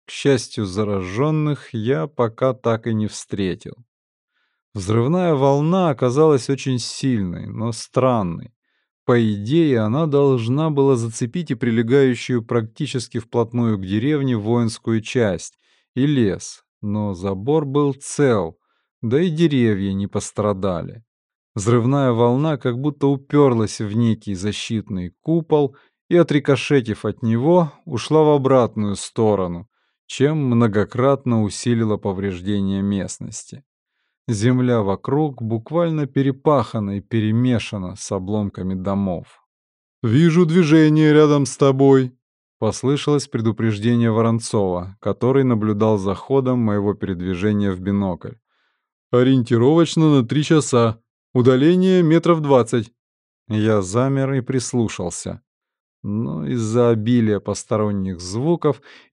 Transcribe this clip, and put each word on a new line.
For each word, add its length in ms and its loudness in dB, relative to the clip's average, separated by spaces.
К 40 -20
счастью, 560 -2
заражённых 1080 -4
я 340 -4
пока 460 -2
так 340 -4
и 60 -2
не 140 -2
встретил. 680 -8
Взрывная 600 0
волна 540 2
оказалась 640 2
очень 280 -4
сильной, 680 -4
но 260 -6
странной. 800 -2
По 100 4
идее, 460 0
она 260 -2
должна 640 0
была 260 2
зацепить 540 -6
и 40 -4
прилегающую 920 0
практически 720 -6
вплотную 580 -2
к 80 -8
деревне 520 -2
воинскую 640 -2
часть 580 -4
и 120 0
лес, 560 -2
но 340 -4
забор 500 -2
был 300 0
цел, 640 -2
да 180 0
и 80 0
деревья 680 2
не 120 -2
пострадали. 960 -4
Взрывная 560 2
волна 440 2
как 220 -4
будто 300 -2
упёрлась 720 0
в 160 -6
некий 380 0
защитный 800 -6
купол 540 0
и, 80 2
отрикошетив 880 0
от 180 -6
него, 500 2
ушла 360 0
в 60 4
обратную 680 2
сторону, 760 -2
чем 320 0
многократно 1040 0
усилила 540 -2
повреждение 840 -4
местности. 800 -8
Земля 500 2
вокруг 600 -2
буквально 640 -4
перепахана 920 -2
и 20 -6
перемешана 960 -2
с 160 -12
обломками 600 -4
домов. 680 -4
"Вижу 420 4
движение 640 6
рядом 340 6
с 100 -10
тобой", 560 4
Послышалось 640 -2
предупреждение 840 0
Воронцова, 920 -2
который 440 0
наблюдал 520 2
за 180 -4
ходом 440 0
моего 340 0
передвижения 800 -2
в 80 -8
бинокль. 540 -4
"Ориентировочно 1080 4
на 80 -2
три 160 -2
часа. 560 2
Удаление 680 4
метров 400 2
двадцать". 500 2
Я 320 2
замер 540 -2
и 80 -2
прислушался. 1000 -4
Но 440 -6
из-за 440 0
обилия 500 0
посторонних 800 -4
звуков 640 -2